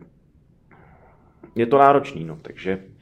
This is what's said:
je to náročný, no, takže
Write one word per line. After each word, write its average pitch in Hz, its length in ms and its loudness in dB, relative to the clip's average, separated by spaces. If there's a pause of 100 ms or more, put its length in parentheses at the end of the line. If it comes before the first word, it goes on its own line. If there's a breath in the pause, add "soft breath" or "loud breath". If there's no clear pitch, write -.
(1600 soft breath)
je 117 100 -2
to 127 120 2
náročný, 139 460 2
no, 80 180 -14
takže - 380 -8 (220 soft breath)